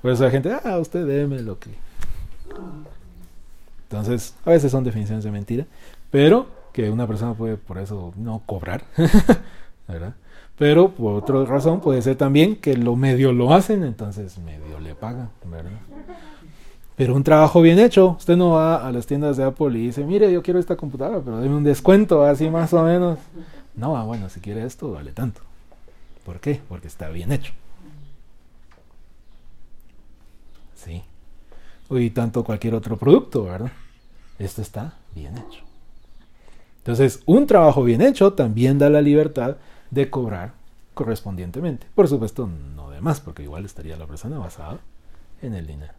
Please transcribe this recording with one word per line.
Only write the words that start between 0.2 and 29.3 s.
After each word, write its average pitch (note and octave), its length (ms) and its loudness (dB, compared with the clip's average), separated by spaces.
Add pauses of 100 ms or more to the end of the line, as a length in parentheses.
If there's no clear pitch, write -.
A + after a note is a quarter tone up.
la B2+ 80 4
gente, C#3 320 -2
"Ah, G3 140 -4
usted D#3 280 -4
deme C#3 360 -2
lo G#2+ 180 -10
que". - 120 -16 (2250)
Entonces, G#2+ 460 -6 (100)
a E3 60 -2
veces C#3+ 200 4
son C3 120 0
definiciones G#2+ 400 -4
de G#2+ 80 -6
mentira, A2+ 340 -6 (460)
pero E3 360 4 (260)
que G#2+ 160 -2
una A2+ 180 -2
persona A2+ 260 -4
puede A2 240 -6
por F#2 200 -14
eso F#2+ 400 -10
no A2+ 280 -8
cobrar, F#2 380 -8 (120)
<laughs> - 920 4
¿verdad? F#2+ 260 -12 (440)
Pero D#3 340 6
por A2 240 -2
otra C3 300 0
razón C#3+ 360 2
puede C3 200 0
ser C3 160 0
también D3 400 4
que C#3 180 0
lo A#2+ 200 0
medio C3 360 2
lo B2 220 4
hacen, G3 300 4
entonces G#2 560 -10
medio D2+ 400 -14
le D#2 160 -14
pagan, A#2+ 340 -10 (160)
¿verdad? E2+ 260 -12 (1300)
Pero B2+ 180 0
un C#3 80 0
trabajo D#3 380 6
bien E3 180 8
hecho, G#3+ 380 8
usted - 180 2
no F3 160 4
va D#3+ 340 2
a C3 60 -6
las A#2+ 160 -6
tiendas C#3+ 300 -2
de C3 80 -2
Apple C3+ 320 -2
y A2+ 100 -4
dice, B2+ 160 -6
"Mire, G3 300 2
yo F3 100 0
quiero F3+ 160 0
esta F3 160 -2
computadora, D#3 480 -6
pero A#2 160 -6
deme C3+ 160 0
un D3 80 0
descuento, E3 600 4
así C#3+ 260 2
más E3 240 0
o E3 100 4
menos". F3 360 2 (560)
No, C#3 200 -4
"Ah, A2+ 80 -4
bueno, G#2+ 260 -8
si F#2 120 -16
quiere G#2+ 240 -10
esto, B2 260 -12
vale D2 220 -14
tanto". - 280 -8 (840)
¿Por F2 160 -16
qué? C#3 260 -4
Porque E2+ 220 -16
está - 200 -14
bien E2+ 220 -6
hecho. - 220 -2 (3250)